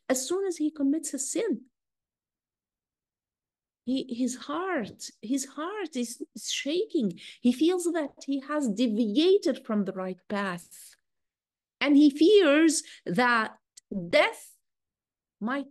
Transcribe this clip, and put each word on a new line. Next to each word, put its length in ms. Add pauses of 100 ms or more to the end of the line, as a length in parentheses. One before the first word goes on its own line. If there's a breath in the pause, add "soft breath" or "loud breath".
as 200
soon 180
as 120
he 120
commits 420
a 60
sin. 440 (2250)
He, 300
his 220
heart, 760 (100)
his 260
heart 500
is, 260 (140)
is 160
shaking. 680 (220 loud breath)
He 120
feels 340
that 260 (120)
he 220
has 220
deviated 1000
from 200
the 60
right 360
path. 400 (1120)
And 160
he 140
fears 760 (220 loud breath)
that 520 (520)
death 460 (840)
might 300